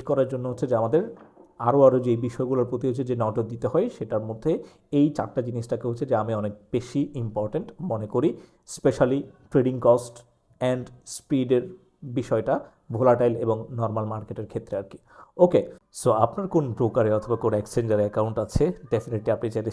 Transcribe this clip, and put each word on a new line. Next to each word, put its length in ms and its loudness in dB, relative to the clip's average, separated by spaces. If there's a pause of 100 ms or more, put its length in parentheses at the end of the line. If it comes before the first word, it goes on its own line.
করার 240 2
জন্য 180 -6
হচ্ছে 200 -4
যে 100 4
আমাদের 220 2 (640)
আরও, 200 4
আরও 200 6
যে 60 4 (120)
বিষয়গুলোর 460 -2
প্রতি 180 -4
হচ্ছে 200 -2
যে 140 0
নজর 300 0
দিতে 180 -6
হয়, 160 2 (100)
সেটার 320 -4
মধ্যে 220 -2 (480)
এই 80 6 (100)
চারটা 300 -4
জিনিসটাকে 420 -6
হচ্ছে 220 -4
যে 120 4
আমি 180 -2
অনেক 120 -4 (220)
বেশি 260 -2 (220)
ইম্পর্ট্যান্ট 440 -4 (240)
মনে 220 -4
করি, 160 2 (460)
specially 440 2 (320)
trading 360 2
cost 280 2 (540)
and 140 -2 (320)
স্পিডের 480 2 (540)
বিষয়টা 380 0 (400)
ভোলাটাইল 380 4 (120)
এবং 120 2 (220)
নরমাল 320 -2
মার্কেটের 400 -10
ক্ষেত্রে 300 -8
আর 100 -12
কি। 60 -18 (480)
ওকে, 160 4 (400)
so 80 4 (160)
আপনার 200 -6 (100)
কোন 100 4 (120)
ব্রোকারে 420 2
অথবা 240 -2
কোন 180 2
এক্সচেঞ্জারে 460 0
অ্যাকাউন্ট 380 -2
আছে, 180 -2 (300)
definitely 420 -2
আপনি 180 -6
চাইলে 200 -4